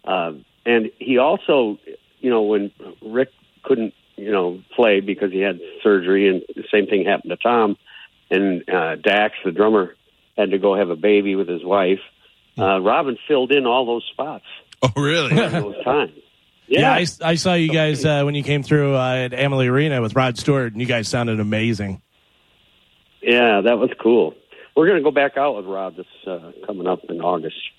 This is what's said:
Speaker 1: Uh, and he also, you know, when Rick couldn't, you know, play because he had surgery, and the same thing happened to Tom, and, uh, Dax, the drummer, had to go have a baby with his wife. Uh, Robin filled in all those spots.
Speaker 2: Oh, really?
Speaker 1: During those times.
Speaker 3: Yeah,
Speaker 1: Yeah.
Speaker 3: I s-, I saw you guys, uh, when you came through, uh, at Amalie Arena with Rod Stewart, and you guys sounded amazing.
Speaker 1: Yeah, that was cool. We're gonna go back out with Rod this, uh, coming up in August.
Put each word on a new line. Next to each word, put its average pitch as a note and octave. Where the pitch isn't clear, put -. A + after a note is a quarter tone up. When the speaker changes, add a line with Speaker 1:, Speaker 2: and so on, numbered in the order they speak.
Speaker 1:
Uh, E2+
and A#2
he B2
also, C#3
you C3
know, A2+
when G#2
Rick A#2+
couldn't, A2+
you G#2
know, F2+
play G#2+
because G2
he F#2+
had F#2
surgery, G2
and F#2
the -
same G#2
thing F#2+
happened F#2+
to F2
Tom, A2+
and, F#2+
uh, E2
Dax, G#2
the F#2
drummer, G#2
had G2+
to G2
go F#2+
have G2
a E2+
baby G2
with F#2+
his E2+
wife. F#2+
Uh, F#2+
Robin B2
filled C3
in C#3
all B2
those A#2
spots. C3
Speaker 2:
Oh, C3
really? D3
Speaker 1:
During G#3+
those G#2
times. C3+
Speaker 3:
Yeah, -
Speaker 1:
Yeah. C4+
Speaker 3:
I E3+
s-, -
I E3+
saw F3+
you E3
guys, D3+
uh, D3
when D3
you C#3
came C#3+
through, C#3
uh, B2+
at B2+
Amalie C3
Arena C3+
with A2
Rod B2+
Stewart, C3
and A2
you B2+
guys A#2
sounded A#2
amazing. G#2
Speaker 1:
Yeah, A#2
that A#2
was B2+
cool. G#2+
We're D#3+
gonna F#3+
go C#3+
back C#3
out C#3
with G2
Rod F#2+
this, F2+
uh, E2+
coming F#2
up F2+
in E2+
August. E2+